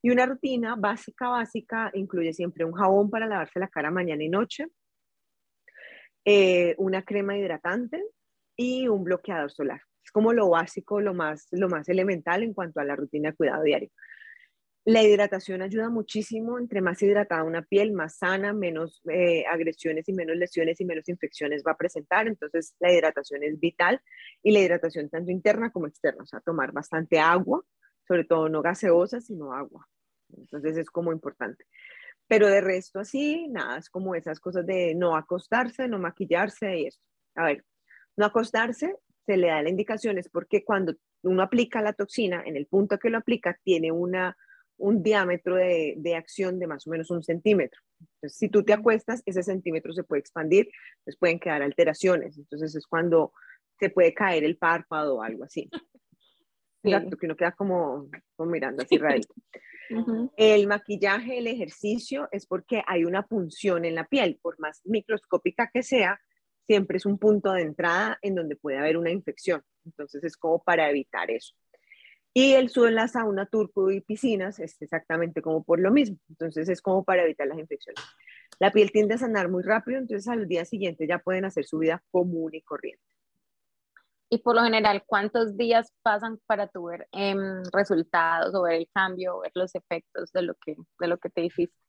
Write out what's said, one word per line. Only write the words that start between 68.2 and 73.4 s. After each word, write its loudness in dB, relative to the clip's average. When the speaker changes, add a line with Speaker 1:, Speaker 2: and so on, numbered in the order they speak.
Speaker 1:
en -2
donde -4
puede -6
haber 2
una 0
infección. -4
Entonces, -12
es -8
como 0
para 2
evitar -2
eso. -8
Y 8
el 6
sudor 4
en 2
la 2
sauna, -2